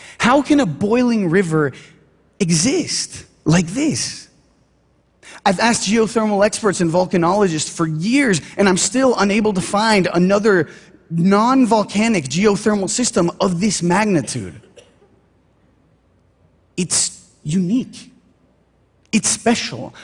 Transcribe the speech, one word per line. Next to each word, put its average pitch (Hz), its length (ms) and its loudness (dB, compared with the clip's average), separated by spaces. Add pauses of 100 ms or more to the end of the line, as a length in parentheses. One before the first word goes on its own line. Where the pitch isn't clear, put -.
(180)
How 254 240 2
can 294 180 2
a 247 60 0
boiling 208 640 0
river 156 420 0 (680)
exist 175 840 -2 (200)
like 165 240 2
this? 233 600 -4 (1160)
I've 196 140 0
asked 226 280 0
geothermal 214 560 0
experts 202 380 0
and 170 80 2
volcanologists 175 800 0
for 165 160 -2
years, 185 560 0 (160)
and 202 100 4
I'm 185 80 4
still 254 400 0
unable 202 380 0
to 180 80 -2
find 208 500 2
another 190 560 2 (400)
non-volcanic 208 1160 2
geothermal 196 680 0
system 196 400 0 (100)
of 180 200 0
this 196 220 -2
magnitude. 175 800 -2 (2250)
It's - 540 -6 (140)
unique. 185 680 -4 (1000)
It's - 200 0
special - 720 -4